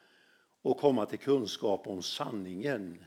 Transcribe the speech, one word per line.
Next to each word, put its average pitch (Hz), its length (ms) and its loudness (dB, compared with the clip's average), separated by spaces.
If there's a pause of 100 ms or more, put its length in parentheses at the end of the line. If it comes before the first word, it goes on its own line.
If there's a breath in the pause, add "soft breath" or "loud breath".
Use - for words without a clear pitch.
(600 soft breath)
och 131 160 2
komma 127 280 4
till 107 140 -6
kunskap 113 680 0
om 95 140 -6
sanningen. 98 1040 -6